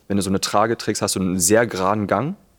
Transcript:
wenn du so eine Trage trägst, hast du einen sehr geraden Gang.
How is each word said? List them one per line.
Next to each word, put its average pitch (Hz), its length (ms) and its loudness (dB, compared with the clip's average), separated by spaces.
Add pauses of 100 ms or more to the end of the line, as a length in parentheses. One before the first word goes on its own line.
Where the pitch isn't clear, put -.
wenn 101 100 -2
du 95 60 0
so 95 60 -4
eine 95 120 0
Trage 110 360 0
trägst, - 240 -4
hast 104 140 -2
du 98 40 -2
einen 92 200 -2
sehr 107 280 4
geraden 101 400 -2
Gang. 131 280 -2 (240)